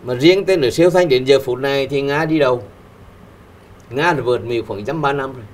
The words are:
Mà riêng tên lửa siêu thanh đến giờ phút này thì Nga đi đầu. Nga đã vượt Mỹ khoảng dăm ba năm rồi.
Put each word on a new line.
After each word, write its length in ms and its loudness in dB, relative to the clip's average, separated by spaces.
Mà 100 -4
riêng 300 2
tên 160 2
lửa 100 2
siêu 200 4
thanh 180 2
đến 160 2
giờ 200 6
phút 140 -4
này 280 -2
thì 160 -4
Nga 220 -2
đi 140 -2
đầu. 240 0
Nga 220 0
đã 80 -2
vượt 240 -2
Mỹ 160 -4
khoảng 240 -10
dăm 180 -6
ba 100 0
năm 200 -6
rồi. 220 -16